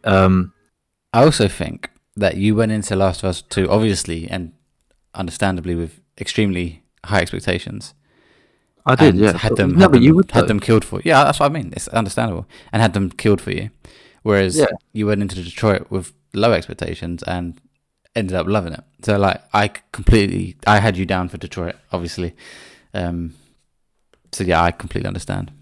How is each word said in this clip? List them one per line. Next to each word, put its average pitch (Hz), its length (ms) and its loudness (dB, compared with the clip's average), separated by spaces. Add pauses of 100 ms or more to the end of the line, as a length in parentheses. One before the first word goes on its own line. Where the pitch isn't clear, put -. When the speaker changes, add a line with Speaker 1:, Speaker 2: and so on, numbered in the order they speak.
Speaker 1:
Um, 95 500 4 (600)
Speaker 2:
I 117 100 6
also 143 240 4
think - 420 -8 (260)
that 95 220 -2
you 104 180 2
went 110 160 0
into 107 240 -4
Last 95 280 0
of 98 60 -2
Us 90 120 -6
Two, - 280 -2
obviously, 98 580 0
and 87 260 -10 (600)
understandably, 90 640 -4
with 85 240 -8 (200)
extremely 90 640 -4 (220)
high 98 160 2
expectations. 92 720 -6 (920)
Speaker 1:
I 127 100 4
did, 139 200 6
Speaker 2:
And 87 80 0
Speaker 1:
yeah. 104 140 4
Speaker 2:
had - 180 0
them, 104 200 2
Speaker 1:
No, 170 60 8
Speaker 2:
had 185 120 8
Speaker 1:
but 123 80 6
you 127 80 8
Speaker 2:
them, 160 80 6
Speaker 1:
would, 185 140 2
Speaker 2:
had 113 120 4
Speaker 1:
though. 85 40 0
Speaker 2:
them 104 120 0
killed 110 240 2
for - 140 -10
you. 95 80 -10
Yeah, 151 180 6
that's 143 160 2
what 147 60 4
I 143 80 0
mean. - 220 -8
It's - 140 -10
understandable. 104 580 -4 (240)
And 107 100 0
had 110 120 2
them 98 180 0
killed 104 280 2
for - 120 -8
you. 101 180 -6 (540)
Whereas 98 340 2
Speaker 1:
Yeah. 151 80 4 (280)
Speaker 2:
you 107 140 -4
went 104 140 0
into 95 140 -6
Detroit 92 560 -2
with 95 220 -8 (200)
low 110 200 2
expectations 85 680 -6
and 87 360 -8 (560)
ended 95 200 -4
up 85 120 -2
loving 92 260 -2
it. 76 100 -16 (200)
So, 104 140 0
like, 98 240 0 (120)
I 104 140 2
c-, - 60 -8 (180)
completely, 95 640 2 (100)
I 104 140 6
had 101 180 2
you 95 80 -2
down 92 240 -4
for - 80 -14
Detroit, 87 380 -8 (160)
obviously. 87 440 -6 (580)
Um, 87 420 -6 (960)
so, - 120 -6
yeah, 85 200 4
I 87 80 2
completely - 360 -8
understand. - 440 -8 (100)